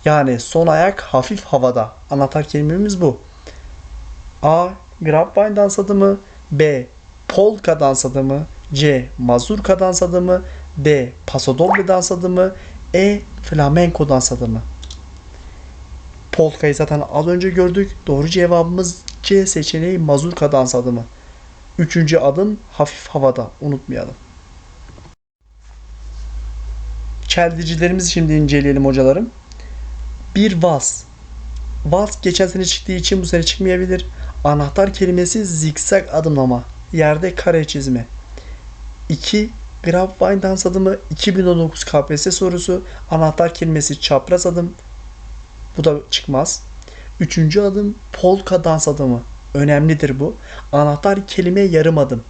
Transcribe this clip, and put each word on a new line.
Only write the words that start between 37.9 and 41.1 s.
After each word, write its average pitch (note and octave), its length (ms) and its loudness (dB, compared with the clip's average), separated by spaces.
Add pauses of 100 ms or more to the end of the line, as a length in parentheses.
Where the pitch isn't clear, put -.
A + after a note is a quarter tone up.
İki, G#3 400 -2 (340)
Grapevine F#3 580 2
dans F#3+ 240 -2
adımı, F#3+ 320 2 (140)